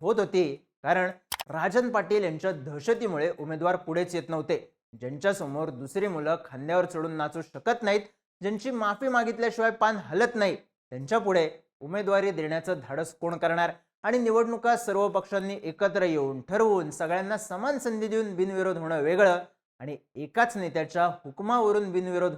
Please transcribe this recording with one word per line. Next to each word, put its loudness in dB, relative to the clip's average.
होत 2
होती 0
कारण 2
राजन 2
पाटील 2
यांच्या -2
दहशतीमुळे -2
उमेदवार 0
पुढेच -2
येत -4
नव्हते. -2
ज्यांच्यासमोर -2
दुसरी -4
मुलं 0
खांद्यावर 0
चढून -4
नाचू -4
शकत -2
नाहीत, 2
ज्यांची -4
माफी -2
मागितल्याशिवाय 2
पान 2
हलत 0
नाही, 2
त्यांच्यापुढे 0
उमेदवारी 0
देण्याचं -4
धाडस -6
कोण -4
करणार? 2
आणि 2
निवडणुका 2
सर्व 0
पक्षांनी -2
एकत्र 0
येऊन 0
ठरवून 2
सगळ्यांना -2
समान -4
संधी -4
देऊन -2
बिनविरोध 0
होणं -2
वेगळं 6
आणि -12
एकाच -2
नेत्याच्या 0
हुकमावरून 0
बिनविरोध 0